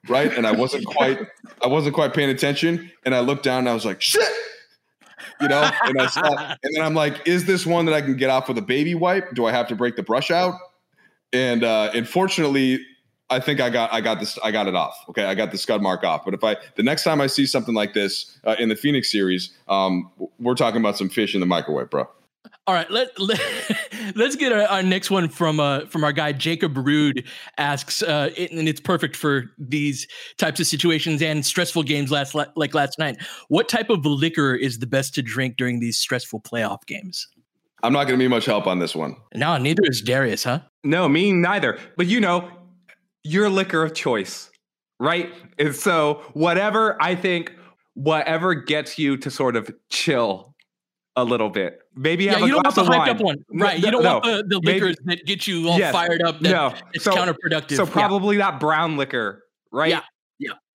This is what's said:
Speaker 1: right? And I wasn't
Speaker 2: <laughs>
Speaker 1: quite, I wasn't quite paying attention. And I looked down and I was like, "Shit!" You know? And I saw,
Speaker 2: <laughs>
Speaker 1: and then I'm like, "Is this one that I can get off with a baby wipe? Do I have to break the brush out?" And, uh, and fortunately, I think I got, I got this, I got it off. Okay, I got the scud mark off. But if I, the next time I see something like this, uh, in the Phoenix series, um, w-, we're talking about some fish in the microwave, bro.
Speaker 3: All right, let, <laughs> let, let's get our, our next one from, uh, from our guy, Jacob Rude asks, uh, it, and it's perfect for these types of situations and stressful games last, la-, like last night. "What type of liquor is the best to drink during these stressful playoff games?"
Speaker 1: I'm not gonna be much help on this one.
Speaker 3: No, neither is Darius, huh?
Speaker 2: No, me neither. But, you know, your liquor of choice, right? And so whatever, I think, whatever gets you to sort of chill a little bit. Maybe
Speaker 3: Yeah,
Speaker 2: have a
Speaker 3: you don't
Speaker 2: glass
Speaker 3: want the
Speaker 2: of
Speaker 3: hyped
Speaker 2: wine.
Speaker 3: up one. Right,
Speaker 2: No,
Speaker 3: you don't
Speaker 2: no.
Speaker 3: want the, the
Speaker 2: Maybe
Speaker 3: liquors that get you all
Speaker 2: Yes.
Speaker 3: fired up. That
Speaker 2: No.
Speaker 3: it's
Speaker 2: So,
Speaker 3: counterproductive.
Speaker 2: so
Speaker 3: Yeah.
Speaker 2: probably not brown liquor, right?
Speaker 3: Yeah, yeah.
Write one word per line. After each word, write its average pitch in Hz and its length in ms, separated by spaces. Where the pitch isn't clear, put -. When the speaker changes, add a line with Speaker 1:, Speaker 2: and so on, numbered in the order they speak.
Speaker 1:
right? 131 220
And 120 140
I 107 60
wasn't 110 340
Speaker 2:
<laughs> - 120
Speaker 1:
quite, 135 220
I 123 40
wasn't 143 280
quite 147 180
paying 143 160
attention. 156 640
And 127 100
I 123 60
looked 139 220
down 127 160
and 123 100
I 120 40
was 113 120
like, 98 160
"Shit!" - 260
You 143 80
know? 143 240
And 135 160
I 131 60
saw, 151 140
Speaker 2:
<laughs> 143 420
Speaker 1:
and 147 120
then 156 80
I'm 156 100
like, 147 340
"Is 175 180
this 180 200
one 165 200
that 156 100
I 151 60
can 135 160
get 131 120
off 131 200
with 120 80
a 107 40
baby 139 320
wipe? 180 400
Do 117 120
I 110 60
have 120 180
to 120 60
break 120 200
the 101 80
brush 123 280
out?" 180 240
And, 123 300
uh, 110 320
and 117 120
fortunately, 139 800
I 127 100
think 139 220
I 123 80
got, 117 240
I 113 80
got 107 180
this, - 240
I 107 80
got 104 160
it 92 80
off. - 320
Okay, - 160
I 95 100
got 104 180
the 98 60
scud 107 240
mark 92 220
off. 85 220
But 95 80
if 87 100
I, 107 140
the - 80
next 139 220
time 156 160
I 139 60
see 139 180
something 120 280
like 104 200
this, - 500
uh, 110 160
in 117 80
the 110 80
Phoenix 143 340
series, 92 460
um, 95 480
w-, - 120
we're 123 140
talking 117 260
about 104 160
some 98 100
fish 104 260
in 101 60
the 90 80
microwave, 78 420
bro. 67 200
Speaker 3:
All 185 80
right, 170 160
let, 240 220
<laughs> - 60
let, 196 200
let's 262 200
get 269 160
our, 214 120
our 196 200
next 185 260
one 180 200
from, 156 320
uh, 143 240
from 156 180
our 147 80
guy, 151 220
Jacob 160 420
Rude 139 500
asks, 143 460
uh, 147 320
it, 175 160
and 160 160
it's 156 140
perfect 170 340
for 139 300
these 143 480
types 160 220
of 165 80
situations 160 540
and 151 240
stressful 170 380
games 143 280
last, 143 240
la-, 147 100
like 151 180
last 143 240
night. 143 160
"What 202 220
type 233 200
of 170 160
liquor 147 480
is 123 260
the 127 80
best 135 280
to 143 60
drink 127 340
during 123 240
these 117 180
stressful - 440
playoff 110 440
games?" - 420
Speaker 1:
I'm 120 100
not 143 100
gonna 127 160
be 127 80
much 113 180
help 107 220
on 92 100
this 85 180
one. 78 200
Speaker 3:
No, 147 240
neither 151 280
is 127 180
Darius, 123 400
huh? 127 160
Speaker 2:
No, 156 260
me 180 220
neither. 175 480
But, 185 80
you 220 140
know, 180 280
your 190 260
liquor 185 340
of 156 120
choice, - 560
right? 170 320
And 147 180
so 151 460
whatever, 196 680
I 180 140
think, 180 380
whatever 160 580
gets 147 460
you 143 180
to 135 140
sort 127 240
of 110 140
chill 113 640
a 127 80
little 117 260
bit. 92 300
Maybe 165 300
Speaker 3:
Yeah, 196 80
Speaker 2:
have - 100
a - 20
Speaker 3:
you 262 80
don't - 100
Speaker 2:
glass 381 140
Speaker 3:
want - 120
the - 40
Speaker 2:
of - 60
Speaker 3:
hyped - 80
Speaker 2:
wine. - 20
Speaker 3:
up 226 120
one. 151 320
Right, 180 260
Speaker 2:
No, 190 60
Speaker 3:
you 214 60
don't 240 120
Speaker 2:
no. 175 100
Speaker 3:
want 120 120
the, 214 220
the 185 160
Speaker 2:
Maybe 180 160
Speaker 3:
liquors 185 160
that 175 200
get 196 220
you 170 220
all 175 80
Speaker 2:
Yes. 220 140
Speaker 3:
fired 170 300
up. 165 180
That 160 120
Speaker 2:
No. 151 220
Speaker 3:
it's 160 100
Speaker 2:
So, 208 80
Speaker 3:
counterproductive. 165 640
Speaker 2:
so 208 100
Speaker 3:
Yeah. 151 60
Speaker 2:
probably 202 460
not 190 220
brown 156 360
liquor, 123 480
right? 156 180
Speaker 3:
Yeah, 165 120
yeah. 143 120